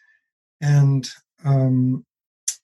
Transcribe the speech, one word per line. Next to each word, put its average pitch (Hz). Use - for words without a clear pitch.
And 139
um, 131